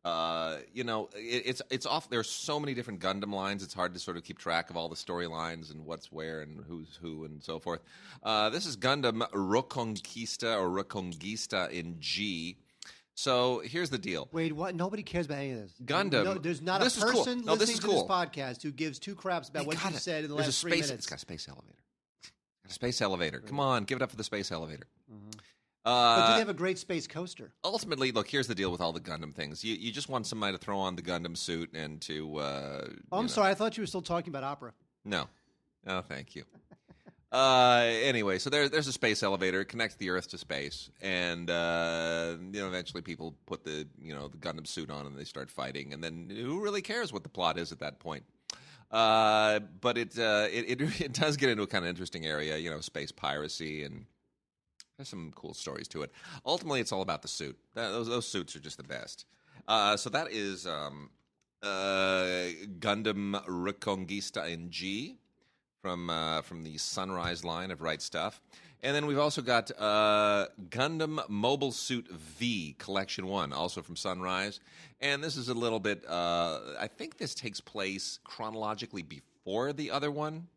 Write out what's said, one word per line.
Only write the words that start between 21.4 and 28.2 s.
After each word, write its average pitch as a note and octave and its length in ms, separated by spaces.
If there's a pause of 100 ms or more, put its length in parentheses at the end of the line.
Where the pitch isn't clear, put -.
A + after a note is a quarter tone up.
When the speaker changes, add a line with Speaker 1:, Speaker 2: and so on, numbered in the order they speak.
Speaker 1:
elevator. - 340 (800)
Got F#2+ 60
a F#2 40
space A#2+ 260
elevator. F2 400
Come A2+ 180
Speaker 2:
Right. C#3 60
Speaker 1:
on, B2 200
give C3 120
it B2+ 60
up B2 80
for A2+ 60
the G#2+ 80
space G2+ 280
elevator. D#2+ 340 (240)
Speaker 2:
Mm-hmm. G#2 180 (560)
Speaker 1:
Uh, A#2+ 320
Speaker 2:
But A2+ 120
do A2+ 60
they - 40
have A3 100
a F#3+ 60
great F3+ 240
space E3+ 300
coaster? - 440 (120)
Speaker 1:
Ultimately, D#3+ 480
look, A2 160